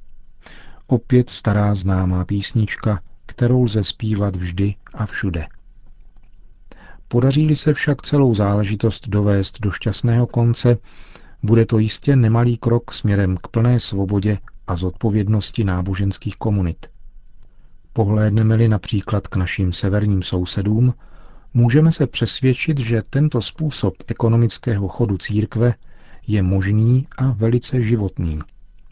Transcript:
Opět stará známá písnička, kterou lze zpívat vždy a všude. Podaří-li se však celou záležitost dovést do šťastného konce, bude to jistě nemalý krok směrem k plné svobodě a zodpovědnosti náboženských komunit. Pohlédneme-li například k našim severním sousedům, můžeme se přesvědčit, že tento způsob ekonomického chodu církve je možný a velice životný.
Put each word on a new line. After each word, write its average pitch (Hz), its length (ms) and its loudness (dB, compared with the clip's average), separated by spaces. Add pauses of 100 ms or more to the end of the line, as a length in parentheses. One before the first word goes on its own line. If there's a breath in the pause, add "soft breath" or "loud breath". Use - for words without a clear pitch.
(880 loud breath)
Opět 123 420 2
stará 104 460 0
známá 92 500 0
písnička, 104 760 -2 (260)
kterou 123 380 2
lze 107 200 0
zpívat 101 520 -2
vždy 90 400 -2 (180)
a 110 120 -4
všude. 85 400 -4 (1600 loud breath)
Podaří-li 139 480 4
se 156 180 0
však - 280 -2
celou 139 320 2
záležitost 104 720 0
dovést 101 540 0
do 101 100 0
šťastného 117 560 0
konce, 117 500 2 (640 loud breath)
bude 113 220 4
to 110 140 2
jistě 113 360 0
nemalý 117 420 4
krok 117 360 0
směrem 98 440 0
k - 100 -10
plné 117 320 2
svobodě 101 580 0 (300)
a 92 80 -2
zodpovědnosti 104 880 -2
náboženských 95 760 -2
komunit. 98 480 -2 (1080)
Pohlédneme-li 107 720 2
například 104 600 -2
k - 80 -10
našim 90 380 -2
severním 101 500 0
sousedům, 104 720 0 (600 soft breath)
můžeme 127 380 4
se 143 160 0
přesvědčit, 131 720 0
že 113 320 -2
tento 139 320 0
způsob 135 520 -4 (140)
ekonomického 113 800 0
chodu 101 300 -2
církve 107 560 0 (540 soft breath)
je 104 160 2
možný 107 640 2 (100)
a 131 140 0
velice 117 500 0
životný. 98 580 -2 (520)